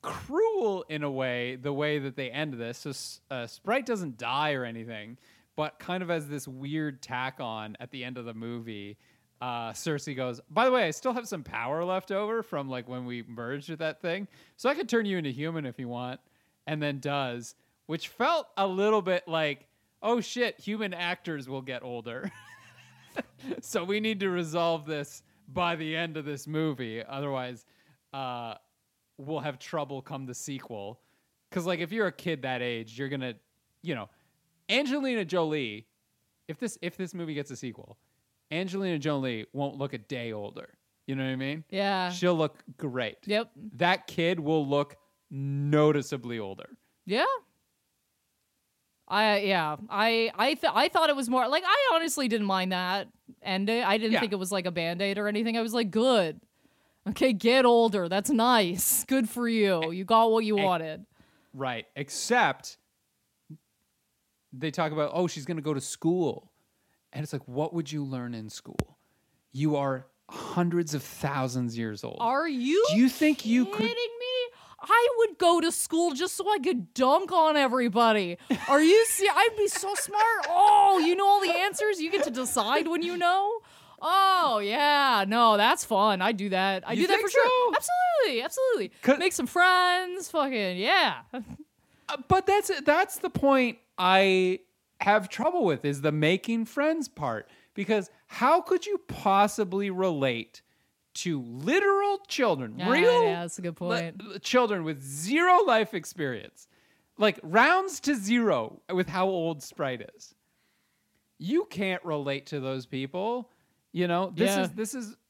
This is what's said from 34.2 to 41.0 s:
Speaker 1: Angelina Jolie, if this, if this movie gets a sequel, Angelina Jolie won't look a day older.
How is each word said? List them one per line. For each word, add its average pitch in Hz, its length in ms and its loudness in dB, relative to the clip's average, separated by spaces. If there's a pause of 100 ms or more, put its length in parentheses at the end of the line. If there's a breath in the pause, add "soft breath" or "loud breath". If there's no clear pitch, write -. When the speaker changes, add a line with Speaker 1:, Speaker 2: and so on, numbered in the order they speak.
Speaker 1:
Angelina 254 560 0
Jolie, 151 600 -2 (600)
if 160 100 -12
this, - 240 -8
if 175 160 -8
this 185 160 -8
movie 170 220 -8
gets 143 160 -8
a 123 60 -12
sequel, - 400 -14 (520)
Angelina 180 480 -4
Jolie 131 560 -4
won't 139 240 -6
look 139 160 -6
a 127 60 -10
day 120 320 -10
older. 104 380 -12 (360)